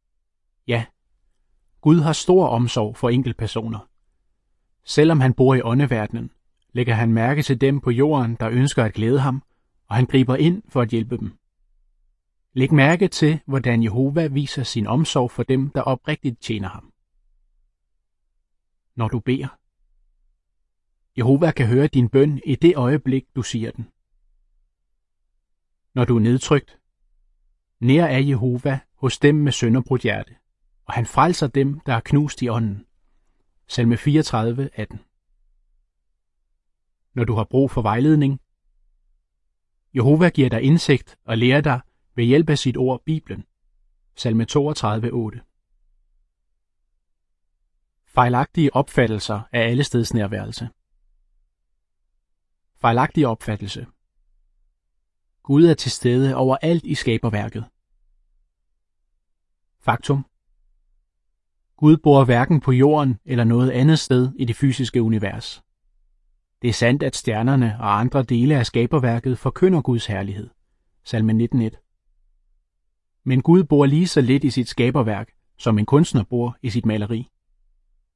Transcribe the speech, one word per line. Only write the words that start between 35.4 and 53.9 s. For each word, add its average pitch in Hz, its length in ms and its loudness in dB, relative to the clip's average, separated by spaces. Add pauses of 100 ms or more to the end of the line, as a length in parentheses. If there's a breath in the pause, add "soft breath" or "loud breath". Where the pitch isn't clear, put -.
Når 120 100 -2
du 117 100 -2
har 107 100 -2
brug 131 260 0
for 117 120 -4
vejledning. 139 580 0 (1500)
Jehova 147 340 4
giver 131 200 2
dig 117 140 -2
indsigt 143 640 0
og 113 140 -4
lærer 127 220 4
dig 131 200 -2 (340)
ved 120 100 -2
hjælp 156 260 2
af 143 80 0
sit 127 180 -4
ord, 127 280 -2
Bibelen. 156 400 -8 (720)
Salme 113 300 -2
toogtredive 123 640 -4
otte. 117 320 -8 (2500)
Fejlagtige 127 720 0
opfattelser 110 640 -2 (120)
af 120 80 -2
allestedsnærværelse. 113 1080 -4 (2000)
Fejlagtig 131 500 0
opfattelse. 107 600 -8 (1600)